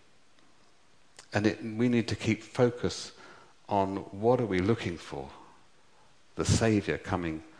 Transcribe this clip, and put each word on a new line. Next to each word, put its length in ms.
And 120
it, 180
we 260
need 180
to 80
keep 260
focus 680
on 280
what 440
are 40
we 140
looking 380
for? 320
The 100
Saviour 520
coming 460